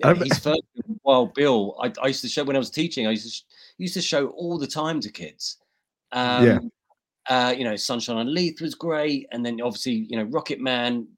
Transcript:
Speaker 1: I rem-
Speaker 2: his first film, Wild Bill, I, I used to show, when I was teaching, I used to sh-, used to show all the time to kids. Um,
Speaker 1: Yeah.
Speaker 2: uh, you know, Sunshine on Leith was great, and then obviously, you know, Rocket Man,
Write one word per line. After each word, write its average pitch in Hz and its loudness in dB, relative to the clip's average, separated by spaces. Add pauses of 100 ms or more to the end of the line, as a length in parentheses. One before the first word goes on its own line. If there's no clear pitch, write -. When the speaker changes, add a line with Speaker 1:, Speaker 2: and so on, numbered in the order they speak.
Speaker 1:
I 151 8
rem- 175 2
Speaker 2:
his 135 2
first 151 0 (120)
film, 220 -8
Wild 127 6
Bill, 123 2
I, 120 0 (100)
I 131 4
used 135 -2
to 127 -6
show, 147 -2
when 139 0
I 135 2
was 113 -2
teaching, 160 -2
I 110 2
used 107 -2
to 113 -14
sh-, - -12 (340)
used 180 -6
to 185 -4
show 143 0
all 170 -4
the 143 -4
time 156 -2
to 101 -8
kids. - -12 (540)
Um, 123 4
Speaker 1:
Yeah. 110 6 (680)
Speaker 2:
uh, 127 2
you 131 -4
know, 107 -2
Sunshine 117 -4
on 120 -2
Leith 175 -2
was 160 -6
great, 151 -2
and 120 -4
then 117 -4
obviously, 113 -2
you 117 -4
know, 110 0
Rocket 143 -4
Man, 123 -2 (100)